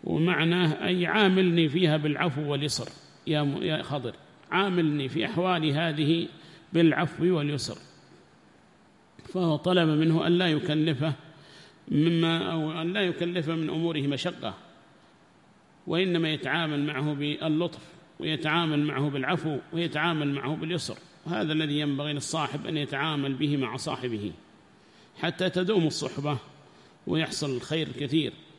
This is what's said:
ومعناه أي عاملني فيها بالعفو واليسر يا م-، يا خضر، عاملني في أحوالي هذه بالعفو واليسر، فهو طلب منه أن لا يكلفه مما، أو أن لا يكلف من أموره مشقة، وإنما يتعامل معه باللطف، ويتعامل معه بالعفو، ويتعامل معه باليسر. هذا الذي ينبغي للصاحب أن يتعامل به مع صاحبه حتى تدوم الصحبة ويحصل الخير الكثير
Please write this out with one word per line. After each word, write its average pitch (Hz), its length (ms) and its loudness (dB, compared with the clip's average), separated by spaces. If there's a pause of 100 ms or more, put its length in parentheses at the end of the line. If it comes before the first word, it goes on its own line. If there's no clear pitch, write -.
ومعناه 165 840 2
أي 180 180 0
عاملني 185 640 4
فيها 156 280 4
بالعفو 147 540 -2
واليسر 139 380 -4 (380)
يا 151 140 0
م-، 143 220 -2
يا 156 200 -2
خضر، 123 300 -6 (380)
عاملني 165 580 2
في - 160 -2
أحوالي 175 480 0
هذه 160 540 0 (460)
بالعفو 165 640 4
واليسر، 147 400 -4 (1600)
فهو 170 220 2
طلب 170 340 4
منه 160 380 4
أن 170 40 4
لا 180 160 4
يكلفه 151 680 2 (760)
مما، 165 640 2
أو 156 200 -2 (100)
أن 170 120 -2
لا 208 80 0
يكلف 175 480 -2
من 165 200 -2
أموره 160 320 -2
مشقة، 139 520 -4 (1300)
وإنما 165 460 2
يتعامل 151 520 -2
معه 147 280 -2
باللطف، 147 680 -2 (400)
ويتعامل 156 600 0
معه 147 300 0
بالعفو، 143 480 -2 (160)
ويتعامل 156 600 0
معه 139 220 -4
باليسر. 156 420 -6 (280)
هذا 175 280 -2
الذي 151 260 0
ينبغي 147 340 -2
للصاحب 147 540 -4
أن 156 100 -4
يتعامل 143 560 -2
به 143 240 0
مع 131 200 -2
صاحبه 120 540 -6 (920)
حتى 175 280 -2
تدوم 185 380 2
الصحبة 143 500 -4 (680)
ويحصل 151 480 -2
الخير 151 320 -4
الكثير 127 460 -2 (260)